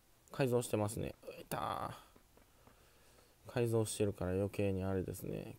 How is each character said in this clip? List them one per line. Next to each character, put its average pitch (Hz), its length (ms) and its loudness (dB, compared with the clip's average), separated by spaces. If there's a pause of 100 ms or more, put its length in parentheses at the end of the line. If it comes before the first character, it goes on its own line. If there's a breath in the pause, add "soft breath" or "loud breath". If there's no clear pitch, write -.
(320)
改 139 160 4
造 120 140 4
し - 60 -4
て - 80 0
ま 107 120 4
す 113 80 -6
ね。 - 180 -4 (140)
う - 120 -12
い - 40 -14
た - 500 -4 (1500 loud breath)
ー。 - 60 -14
改 120 160 2
造 113 160 4
し - 120 -4
て 110 80 4
る 101 80 4
か - 120 -4
ら 90 80 2
余 98 180 2
計 101 220 0
に 92 100 0
あ 95 100 0
れ 95 120 2
で 101 100 -6
す - 80 -10
ね。 104 360 -6